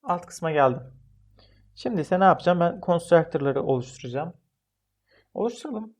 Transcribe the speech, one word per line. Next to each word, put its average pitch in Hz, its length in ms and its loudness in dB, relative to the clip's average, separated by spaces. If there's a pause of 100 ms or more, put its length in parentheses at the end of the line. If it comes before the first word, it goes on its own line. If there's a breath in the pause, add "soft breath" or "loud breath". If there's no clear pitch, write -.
Alt 175 240 -4
kısma - 240 -6
geldim. 139 320 4 (920 soft breath)
Şimdi 226 260 -4
ise 180 200 -2
ne 196 40 4
yapacağım? 175 360 4
Ben 175 200 0
constructor'ları 160 800 2
oluşturacağım. 135 720 -6 (1000)
Oluşturalım. 233 640 -8